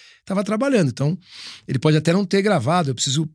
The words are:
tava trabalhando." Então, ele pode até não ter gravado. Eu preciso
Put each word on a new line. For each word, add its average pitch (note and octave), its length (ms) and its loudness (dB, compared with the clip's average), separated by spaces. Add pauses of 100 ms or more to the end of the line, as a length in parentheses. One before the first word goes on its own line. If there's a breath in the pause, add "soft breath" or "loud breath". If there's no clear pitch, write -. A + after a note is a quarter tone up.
(240 loud breath)
tava G3+ 180 -2
trabalhando." G#3+ 460 2
Então, C#3+ 280 -2 (520 loud breath)
ele C3+ 100 -2
pode D#3 180 4
até E3 160 2
não G3+ 120 2
ter G3 180 0
gravado. E3+ 480 0
Eu B2+ 60 -4
preciso D3 380 -2